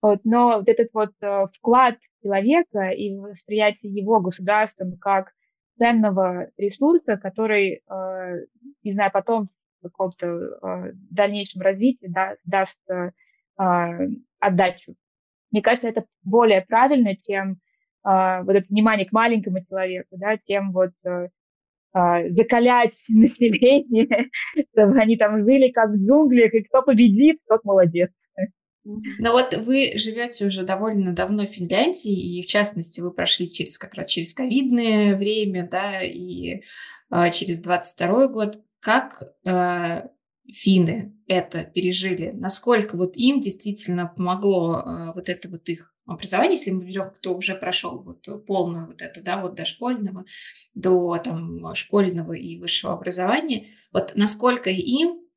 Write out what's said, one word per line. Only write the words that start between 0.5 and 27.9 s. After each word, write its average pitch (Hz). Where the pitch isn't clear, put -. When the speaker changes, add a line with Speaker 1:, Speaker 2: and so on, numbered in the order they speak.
Speaker 1:
вот 196
этот 233
вот, 214
э, 196
вклад 240
человека 202
и 196
восприятие 208
его 208
государством 185
как 196
ценного 196
ресурса, 240
который, 202
э, 185
не 202
знаю, 196
потом 208
в -
каком-то, 180
э, 180
дальнейшем 202
развитии, 196
да, 180
даст, 190
э, 180
э, 175
отдачу. 185
Мне 208
кажется, 240
это 220
более 208
правильно, 233
чем, 196
э, 185
вот 196
это 190
внимание 208
к 214
маленькому 214
человеку, 185
да, 208
тем 196
вот, 185
э, 180
э, 175
закалять 233
<laughs> -
население, 233
чтобы 220
они 220
там 214
жили 262
как 220
в 208
джунглях, 247
и 220
кто 254
победит, 247
тот 220
молодец. 180